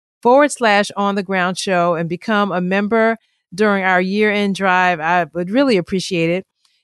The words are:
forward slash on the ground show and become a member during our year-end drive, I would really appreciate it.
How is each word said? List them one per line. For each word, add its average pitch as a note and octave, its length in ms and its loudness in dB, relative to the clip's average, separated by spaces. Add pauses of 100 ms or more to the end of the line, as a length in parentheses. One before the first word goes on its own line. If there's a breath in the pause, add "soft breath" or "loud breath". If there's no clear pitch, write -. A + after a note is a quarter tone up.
(220)
forward C4+ 300 4
slash G#3 460 0
on G3+ 180 -2
the G3+ 80 -4
ground F#3 340 -2
show F3 380 0
and E3+ 120 -4
become G3+ 440 -2
a F3+ 100 -2
member G#3 560 0 (380)
during G3+ 280 0
our F#3 160 2
year-end G3+ 540 0
drive, F3+ 460 0
I E3+ 240 0 (100)
would F3 160 -6
really B3+ 280 2
appreciate E3+ 520 -2
it. F#3 160 -2 (380)